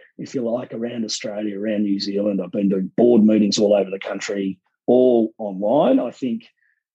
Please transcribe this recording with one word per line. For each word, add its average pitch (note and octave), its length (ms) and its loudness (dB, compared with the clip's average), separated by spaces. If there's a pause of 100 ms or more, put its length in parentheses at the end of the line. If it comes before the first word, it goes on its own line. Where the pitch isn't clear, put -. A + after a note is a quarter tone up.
(180)
if - 160 -12
you C3 80 -4
like, A#2 300 -6
around A#2 320 -6
Australia, G#2 540 -6
around G#2+ 240 -2
New G2 160 0
Zealand. G2+ 420 -2
I've F2+ 120 -8
been G2+ 160 0
doing F#2+ 280 -2
board A#2+ 280 6
meetings G#2+ 340 4
all G#2 160 4
over F#2+ 160 2
the F#2+ 80 -8
country, G2 640 -6 (260)
all B2 520 4
online. A2+ 600 0
I A#2+ 140 -6
think, A#2 340 -8 (480)